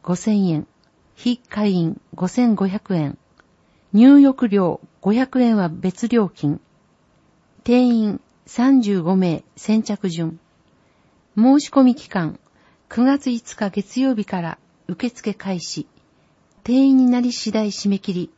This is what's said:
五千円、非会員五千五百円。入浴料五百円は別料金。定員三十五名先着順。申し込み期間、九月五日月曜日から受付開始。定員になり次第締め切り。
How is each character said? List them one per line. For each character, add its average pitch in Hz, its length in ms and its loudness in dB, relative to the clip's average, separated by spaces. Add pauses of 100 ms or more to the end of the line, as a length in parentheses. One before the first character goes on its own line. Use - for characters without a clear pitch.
五 180 140 -4
千 202 320 -2
円、 160 180 -2 (500)
非 247 220 -4
会 208 360 -4
員 165 280 -4 (140)
五 180 120 -6
千 240 280 0
五 196 120 -2
百 190 280 -6
円。 147 220 -4 (760)
入 262 260 8
浴 269 280 4
料 190 340 -2 (200)
五 196 120 -2
百 262 300 -2
円 233 120 2
は 185 140 -2
別 180 380 -6
料 214 200 0
金。 - 320 -4 (1040)
定 247 200 2
員 226 380 0 (260)
三 262 340 2
十 202 220 -2
五 185 120 0
名 185 280 0 (120)
先 220 280 -2
着 202 260 -6
順。 165 300 -8 (960)
申 262 240 4
し 285 100 -4
込 269 140 2
み 247 120 4
期 - 140 -16
間、 170 300 -6 (500)
九 226 140 -2
月 277 260 0
五 233 260 -8
日 208 140 -6
月 208 320 -6
曜 269 140 0
日 208 100 -6
か 185 160 -8
ら 165 160 -10 (300)
受 208 220 -8
付 208 260 -10
開 190 240 -8
始。 - 280 -12 (760)
定 240 100 -2
員 269 240 4
に 262 80 4
な 247 160 2
り 247 100 -2
次 220 200 -8
第 214 160 -2
締 202 220 -4
め 196 100 -2
切 196 140 -8
り。 175 240 -6